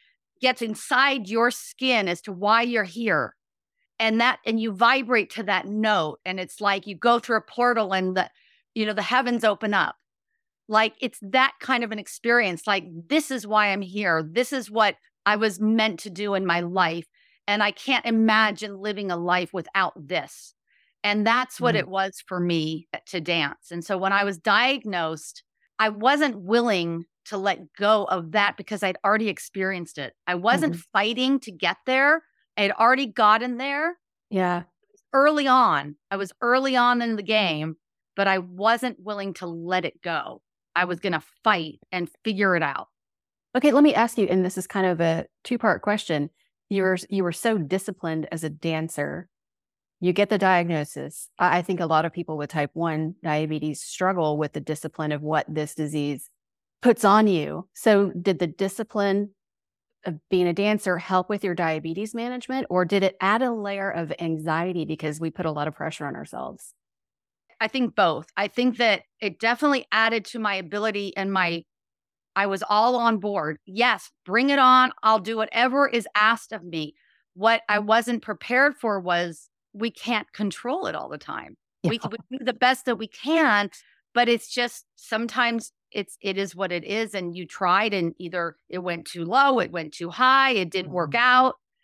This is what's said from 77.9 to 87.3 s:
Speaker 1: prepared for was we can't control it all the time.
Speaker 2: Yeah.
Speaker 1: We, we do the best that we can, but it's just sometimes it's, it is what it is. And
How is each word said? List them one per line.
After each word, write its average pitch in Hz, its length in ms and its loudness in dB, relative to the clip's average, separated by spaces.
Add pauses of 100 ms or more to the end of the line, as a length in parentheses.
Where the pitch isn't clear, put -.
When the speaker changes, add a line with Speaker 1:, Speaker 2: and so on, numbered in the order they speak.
Speaker 1:
prepared 262 520 0
for 208 240 -2
was 175 500 -2 (240)
we 220 200 -4
can't - 400 -4
control 240 540 -4
it - 100 -6
all - 120 -10
the 147 100 -10
time. - 380 -12 (280)
Speaker 2:
Yeah. 180 60 2
Speaker 1:
We, 226 100 -4 (300)
we 262 80 -10
do 254 60 -12
the 240 80 0
best 247 340 0
that 240 120 0
we 220 80 -8
can, 247 640 0 (440)
but 240 140 2
it's 233 240 0
just 240 320 -6 (120)
sometimes 233 760 -4 (200)
it's, - 300 -8
it 190 160 -4
is 190 180 -6
what 180 160 -4
it 175 120 -4
is. 214 300 -6
And 175 220 -6